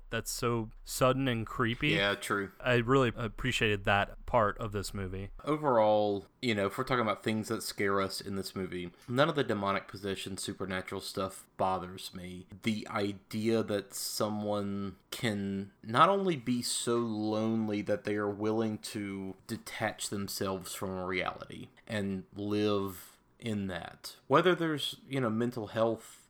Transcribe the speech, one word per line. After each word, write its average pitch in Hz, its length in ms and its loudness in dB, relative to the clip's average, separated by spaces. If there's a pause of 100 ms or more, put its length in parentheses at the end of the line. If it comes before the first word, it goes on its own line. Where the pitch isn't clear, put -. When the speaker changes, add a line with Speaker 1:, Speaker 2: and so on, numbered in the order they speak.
Speaker 1:
that's 113 240 -4
so 117 380 0 (140)
sudden 131 440 2
and 113 180 0
creepy. 120 420 0
Speaker 2:
Yeah, 101 260 4
true. 101 440 -2
Speaker 1:
I 123 180 4
really 123 380 4
appreciated 113 720 0
that 101 400 2
part 107 320 4
of 110 160 -4
this 101 220 -4
movie. 95 340 -6 (160)
Speaker 2:
Overall, 107 840 4 (140)
you 120 140 2
know, 98 120 4
if - 120 -2
we're 131 60 0
talking 123 180 2
about 104 200 0
things 110 260 0
that 107 140 -2
scare 101 380 0
us 95 200 -2
in 101 160 -6
this 95 200 -6
movie, 90 340 -4 (180)
none 135 200 4
of 160 60 0
the 143 100 2
demonic 98 440 0
possession, 98 500 -6
supernatural 95 600 -6
stuff - 440 -6 (140)
bothers 92 560 -2
me. 90 320 -12 (160)
The 107 280 -2
idea 110 720 0
that 101 320 -2
someone 104 1000 -2 (140)
can 98 600 -2 (100)
not 123 260 6
only 190 280 2
be 123 260 0
so - 340 0
lonely 110 840 2
that 101 220 0
they 104 100 0
are 104 160 0
willing 107 480 0
to 98 560 -6 (120)
detach - 640 -4
themselves 98 640 -4
from 95 300 -6
reality 90 640 -4 (180)
and 98 380 -4 (100)
live 104 840 0 (220)
in 104 280 -2
that, - 500 -10 (120)
whether 170 260 6
there's, 160 420 -2 (120)
you 135 120 -2
know, 117 100 2
mental 113 380 -2
health 113 460 0 (160)